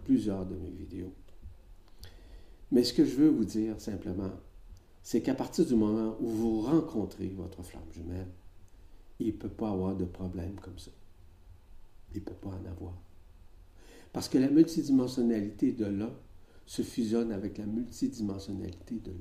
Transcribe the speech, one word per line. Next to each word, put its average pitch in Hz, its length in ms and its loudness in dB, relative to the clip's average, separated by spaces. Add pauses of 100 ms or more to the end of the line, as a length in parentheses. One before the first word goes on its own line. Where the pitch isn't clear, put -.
plusieurs 104 400 2
de 90 120 -6
mes 85 140 -8
vidéos. 87 420 -10 (1600)
Mais - 100 10
ce - 100 0
que 160 120 8
je 127 100 2
veux 147 140 8
vous 120 160 4
dire 107 360 -2
simplement, 95 520 -4 (680)
c'est - 200 2
qu'à 131 120 2
partir - 300 2
du 123 120 6
moment 110 440 4
où 120 80 0
vous 110 320 2
rencontrez 107 680 0
votre 90 340 -8
flamme 80 300 -12
jumelle, 90 360 -6 (920)
il 113 80 0
ne 104 40 2
peut - 160 -8
pas 107 220 -4
avoir 95 260 0
de 92 80 0
problème 92 560 -6
comme 92 180 -14
ça. - 120 -14 (1200)
Il 101 80 -6
ne 92 40 -6
peut - 100 -10
pas 95 160 -8
en 92 200 -6
avoir. 90 240 -8 (1160)
Parce - 160 -4
que 143 100 6
la 131 100 8
multidimensionnalité 127 1200 4
de 113 160 0
l'un 101 260 -2 (540)
se - 160 -2
fusionne 113 480 0
avec 98 280 -4
la 104 80 -6
multidimensionnalité 104 1300 -4
de - 240 -8